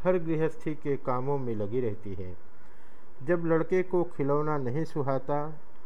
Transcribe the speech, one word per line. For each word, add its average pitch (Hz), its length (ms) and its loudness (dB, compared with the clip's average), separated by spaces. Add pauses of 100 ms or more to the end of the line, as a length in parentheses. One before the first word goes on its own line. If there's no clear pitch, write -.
घर 185 140 4
गृहस्थी 160 580 0
के 143 220 0
कामों 131 400 0
में 120 180 0
लगी 104 260 0
रहती 104 320 -2
है। 92 240 -2 (840)
जब 170 220 2
लड़के 165 380 2
को 180 200 2
खिलौना 147 540 2
नहीं 135 280 0
सुहाता, 147 680 0 (320)